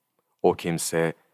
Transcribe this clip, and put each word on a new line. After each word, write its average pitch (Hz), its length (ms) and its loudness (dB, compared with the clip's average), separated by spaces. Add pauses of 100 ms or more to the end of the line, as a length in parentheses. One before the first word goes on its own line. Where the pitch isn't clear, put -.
(420)
O 87 120 4
kimse 82 600 -2 (200)